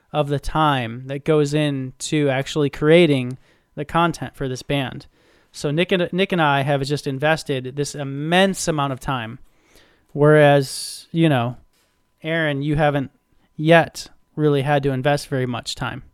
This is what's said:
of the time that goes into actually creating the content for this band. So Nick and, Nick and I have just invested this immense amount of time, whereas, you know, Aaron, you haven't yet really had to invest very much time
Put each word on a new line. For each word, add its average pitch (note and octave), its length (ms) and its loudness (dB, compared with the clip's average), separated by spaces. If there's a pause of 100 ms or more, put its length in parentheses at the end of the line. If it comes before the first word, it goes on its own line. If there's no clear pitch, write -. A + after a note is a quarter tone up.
(120)
of D3+ 160 -2
the C#3+ 120 -2
time C3 680 -2
that C#3 180 -8
goes D3+ 280 2
into C#3+ 760 -2
actually C3+ 400 -2
creating D3 640 4 (380)
the D3+ 100 -8
content E3 500 -2
for C#3 140 -6
this B2+ 140 -10
band. C#3 440 -6 (460)
So - 180 -6
Nick E3 220 0
and, F3+ 200 0
Nick F#3 200 -2
and F3+ 80 0
I C#3+ 220 2
have C#3 200 0
just C#3 240 -4
invested C#3 680 -2
this C#3+ 180 -6
immense D#3 720 0
amount C#3+ 280 -2
of A#2+ 60 -12
time, A#2 380 -6 (720)
whereas, C#3+ 1000 4
you E3 160 4
know, B2+ 280 0 (680)
Aaron, D#3 400 -2
you D3 140 0
haven't D3 340 0 (460)
yet D#3+ 520 2 (260)
really D3 280 2
had D3 200 0
to C#3 80 0
invest C#3 380 -2
very C3 180 -2
much A#2+ 280 -8
time C3 280 -8 (120)